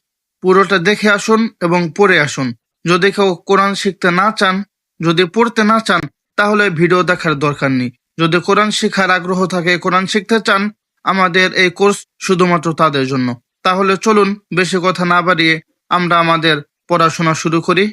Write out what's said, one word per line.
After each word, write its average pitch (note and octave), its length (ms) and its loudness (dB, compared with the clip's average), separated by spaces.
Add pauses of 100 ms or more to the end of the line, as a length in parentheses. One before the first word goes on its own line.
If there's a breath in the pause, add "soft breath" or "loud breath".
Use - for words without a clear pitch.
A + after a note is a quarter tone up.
(420)
পুরোটা F#3 360 2
দেখে G#3 320 0
আসুন G#3+ 300 2 (200)
এবং F3 200 0 (140)
পড়ে F#3+ 260 4
আসুন। C#3 280 -4 (360)
যদি F3+ 280 2
কেউ G3 180 0 (160)
কোরআন G3 280 2
শিখতে F#3+ 360 -4
না F#3 260 2
চান, F#3+ 180 0 (460)
যদি E3+ 320 0
পড়তে A3+ 320 0
না A3 160 2
চান, F#3 220 0 (340)
তাহলে G#3 340 2
ভিডিও F3 320 2
দেখার E3+ 360 -2
দরকার C#3+ 320 -2
নেই। B2+ 200 -2 (280)
যদি E3 220 0
কোরআন G3+ 300 0
শিখার G3 400 -2
আগ্রহ F3+ 360 -2
থাকে, F3 320 -2
কোরআন F#3 280 0
শিখতে G#3+ 340 -2
চান, G3 220 0 (420)
আমাদের F#3 440 0 (140)
এই F3+ 140 2
কোর্স G3+ 220 2 (220)
শুধুমাত্র F3 480 0 (120)
তাদের C#3+ 260 0
জন্য। B2+ 220 -2 (340)
তাহলে F#3+ 300 0 (100)
চলুন G#3 260 2 (240)
বেশি F3+ 300 -2
কথা F3+ 220 -2
না F3 180 2
বাড়িয়ে E3 320 0 (360)
আমরা F3 280 0
আমাদের E3 380 2 (300)
পড়াশোনা D#3+ 480 0
শুরু E3 260 -2
করি। F3+ 320 0